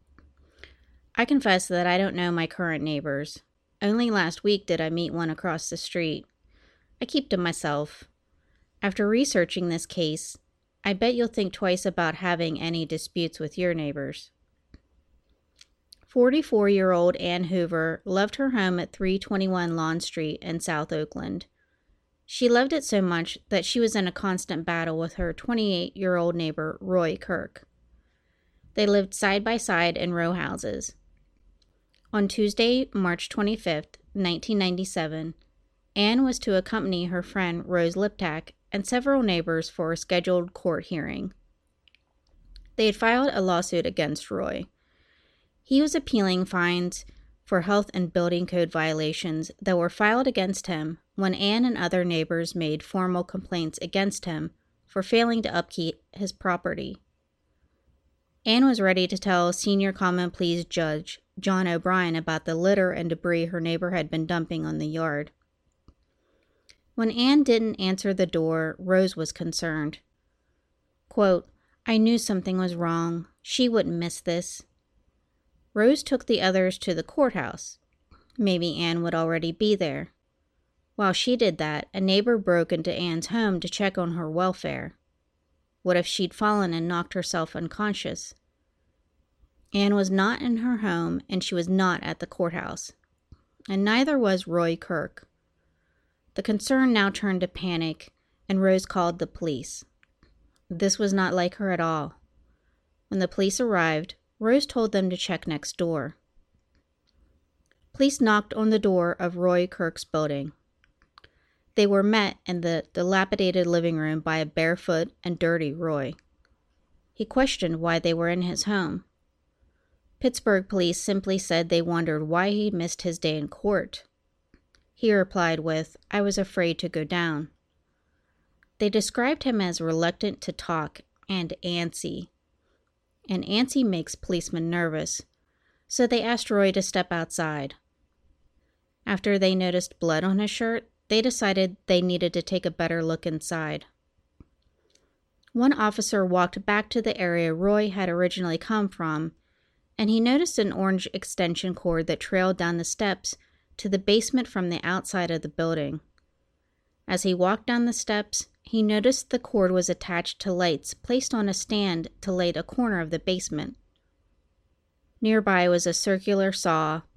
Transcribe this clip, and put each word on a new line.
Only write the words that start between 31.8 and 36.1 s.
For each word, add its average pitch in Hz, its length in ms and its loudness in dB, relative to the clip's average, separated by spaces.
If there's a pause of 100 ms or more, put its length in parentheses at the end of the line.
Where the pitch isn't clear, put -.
On 202 160 2
Tuesday, 226 640 2
March 175 380 -2
twenty-fifth, 202 680 -4 (160)
nineteen 185 420 -2
ninety-seven, 175 800 -2 (600)
Anne 220 280 4